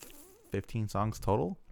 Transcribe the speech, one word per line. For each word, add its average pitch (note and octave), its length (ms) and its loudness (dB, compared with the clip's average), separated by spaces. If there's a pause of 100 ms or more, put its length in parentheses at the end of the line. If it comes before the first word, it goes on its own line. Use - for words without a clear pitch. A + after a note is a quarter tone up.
(520)
fifteen G#2+ 360 0
songs G#2 320 0
total. C#3 380 2 (140)